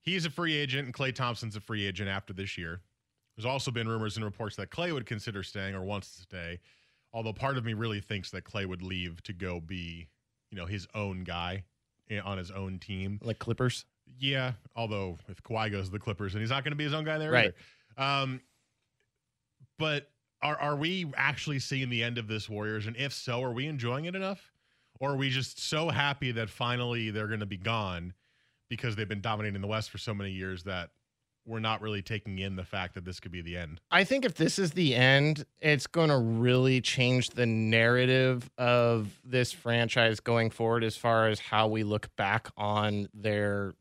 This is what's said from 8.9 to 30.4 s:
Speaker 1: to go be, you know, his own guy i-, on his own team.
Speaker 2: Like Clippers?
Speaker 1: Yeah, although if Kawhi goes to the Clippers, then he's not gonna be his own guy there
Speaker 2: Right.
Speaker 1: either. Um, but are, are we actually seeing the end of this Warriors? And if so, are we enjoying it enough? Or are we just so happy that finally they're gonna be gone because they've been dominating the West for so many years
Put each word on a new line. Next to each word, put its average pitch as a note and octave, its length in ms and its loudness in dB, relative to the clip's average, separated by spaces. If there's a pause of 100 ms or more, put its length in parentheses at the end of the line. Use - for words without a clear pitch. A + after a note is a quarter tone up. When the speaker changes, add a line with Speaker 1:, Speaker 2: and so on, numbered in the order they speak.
Speaker 1:
to - 80 -10
go F2+ 280 -6
be, E2+ 480 -10 (420)
you G#2 60 -12
know, F2 100 -8
his F#2+ 280 -6
own G2 280 -4
guy F2 400 -4 (480)
i-, G#2 80 -4
on G2 180 -6
his F2+ 140 -8
own F#2+ 300 -6
team. G2+ 420 -6
Speaker 2:
Like A2+ 160 -4
Clippers? A#2+ 460 0 (340)
Speaker 1:
Yeah, C3 360 0 (200)
although G2+ 440 -2 (100)
if F#2+ 160 -14
Kawhi A2 260 -2
goes G2 160 -2
to F#2 60 -6
the G#2+ 80 -4
Clippers, G2+ 320 -4
then G#2+ 100 -2
he's A2+ 80 -2
not C3+ 140 0
gonna D3+ 100 -2
be D3 100 -4
his C#3+ 100 0
own D#3 100 -2
guy D#3 140 -2
there D#3 120 -2
Speaker 2:
Right. A2+ 220 6 (440)
Speaker 1:
either. C3+ 140 0 (120)
Um, C3 180 -4 (1400)
but D3+ 320 -2 (320)
are, D3 140 0
are D3 200 0
we E3+ 300 -2 (100)
actually C#3 440 0
seeing C3+ 300 -2
the A#2 120 2
end A#2+ 160 0
of A2+ 80 -4
this G#2+ 220 -4
Warriors? G#2+ 400 -4
And A2+ 80 -8
if C3+ 160 -4
so, B2 320 -4
are B2+ 80 -2
we B2+ 140 -2
enjoying C#3 400 -2
it F3+ 100 -6
enough? F#3+ 360 -6 (460)
Or C3+ 120 0
are C#3 60 2
we C3+ 140 2
just C3 300 -2
so D#3+ 300 0
happy C#3 420 0
that A2+ 180 -2
finally A#2+ 600 -2
they're G#2+ 180 -2
gonna G#2+ 180 -2
be G2 100 -8
gone F#2 580 -2 (540)
because A#2 280 -4
they've G#2+ 120 -4
been G#2 120 -4
dominating G#2 400 -2
the G2 80 -4
West A2 220 -2
for - 80 -12
so - 140 -6
many G2+ 200 -4
years F#2 320 -6